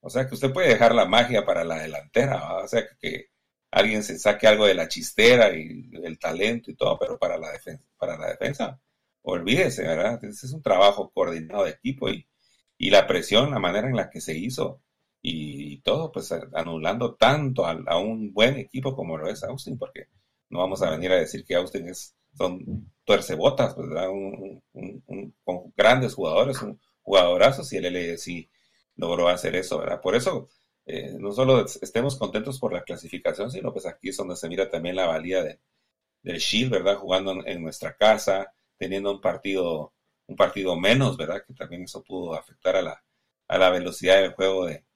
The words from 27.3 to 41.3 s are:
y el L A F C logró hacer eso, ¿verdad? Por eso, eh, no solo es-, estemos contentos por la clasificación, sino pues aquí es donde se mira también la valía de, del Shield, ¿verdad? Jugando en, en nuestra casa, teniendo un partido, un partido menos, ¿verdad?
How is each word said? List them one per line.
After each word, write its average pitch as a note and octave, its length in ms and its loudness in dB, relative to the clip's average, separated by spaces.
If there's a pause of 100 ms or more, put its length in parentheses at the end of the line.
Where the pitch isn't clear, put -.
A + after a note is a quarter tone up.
y - 80 -8
el F2+ 100 -4
L F2+ 120 -4
A E2+ 140 -4
F E2+ 60 -8
C E2+ 320 -12 (460)
logró E2+ 320 2
hacer F2 260 0
eso, F2+ 240 -4
¿verdad? - 220 -6
Por F#2 160 0
eso, C#3 320 -2 (380)
eh, - 320 -10
no G2+ 140 -8
solo B2+ 320 4
es-, - 180 -12
estemos C3 340 -2
contentos A2+ 420 -6
por G#2+ 140 -4
la F2 100 -6
clasificación, F2 680 -6
sino E3+ 220 -8
pues F2+ 140 -10
aquí - 220 -12
es F#2+ 80 -10
donde F2+ 200 -8
se E2+ 120 -10
mira F#2 200 -2
también E2+ 280 -6
la F#2 100 0
valía E2+ 360 -2
de, D2+ 180 -8 (640)
del F2 160 -8
Shield, A#2+ 340 0
¿verdad? G2 240 2
Jugando F#2+ 360 -2
en, F2+ 140 -8
en E2+ 160 -8
nuestra D#2+ 340 -10
casa, G2+ 560 2 (260)
teniendo G2 340 -4
un G2 80 -8
partido, F2 760 -4 (320)
un - 100 -16
partido F#2+ 400 0
menos, A2 400 2
¿verdad? D#2+ 300 -6